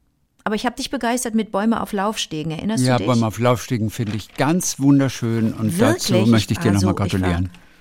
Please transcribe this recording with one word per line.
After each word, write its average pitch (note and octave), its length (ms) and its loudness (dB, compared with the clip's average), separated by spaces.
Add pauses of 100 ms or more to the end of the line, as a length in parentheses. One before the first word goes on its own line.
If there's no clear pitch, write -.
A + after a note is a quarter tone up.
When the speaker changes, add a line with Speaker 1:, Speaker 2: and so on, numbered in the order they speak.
(460)
Speaker 1:
Aber G#3 100 -2
ich G#3+ 100 -4
hab A#3+ 120 -4
dich C4 120 -6
begeistert A#3+ 460 -2
mit A3 160 -2
Bäume A3 280 0
auf - 140 -6
Laufstegen. F#3+ 580 -4
Erinnerst F3 320 -2
Speaker 2:
Ja, B2+ 140 2
Speaker 1:
du F#2+ 60 -4
dich? G#2+ 100 -4
Speaker 2:
Bäume A#2 140 2
auf G#2+ 100 -6
Laufstegen A2+ 540 0
finde G#2+ 260 -4
ich - 160 -12
ganz - 460 -2
wunderschön. B2 720 2
Und C#3 260 -2
dazu C#4 340 2
Speaker 1:
Wirklich? A2 140 4
Speaker 2:
möchte A2+ 260 4
ich G2+ 60 0
dir A2 120 2
Speaker 1:
Also, G2 160 2
Speaker 2:
nochmal F#2+ 200 0
gratulieren. F#2 440 0 (300)